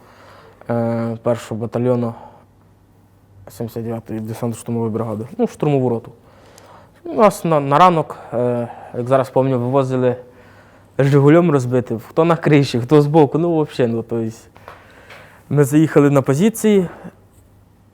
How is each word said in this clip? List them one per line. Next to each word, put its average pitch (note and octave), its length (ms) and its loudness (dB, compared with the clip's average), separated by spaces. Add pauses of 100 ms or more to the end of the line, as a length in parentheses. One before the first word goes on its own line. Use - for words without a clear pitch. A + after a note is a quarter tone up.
(680)
е, A#2 540 -4
першого A2+ 380 -6
батальйону A#2+ 520 -2 (1400)
сімдесят A#2 340 -10
дев'ятої A2+ 360 -10
десантно-штурмової A2+ 720 -6
бригади, A2 380 -6 (100)
ну, A#3+ 100 -2
штурмову C#3 420 0
роту. A2+ 220 -6 (920)
Нас A#3+ 420 0
на, D#3+ 140 2
на C#3 200 0
ранок, E3 380 4 (160)
е, A#2+ 340 -2 (300)
як A#2+ 100 -6
зараз C3 220 2
пам'ятаю, C3 320 0
вивозили B2+ 540 -2 (840)
Жигулем D3 540 4
розбитим, B2 480 -2
хто - 260 -2
на E3+ 100 2
криші, C#3 440 0
хто D3 220 4
збоку, D3 360 2
ну, D#3+ 260 0
взагалі, A#2+ 300 -2
ну, A2+ 100 -4
то A2+ 140 -6
есть A2 320 -8 (1000)
ми C#3+ 140 2
заїхали C#3+ 460 4
на C#3 120 2
позиції. G3 680 0 (1080)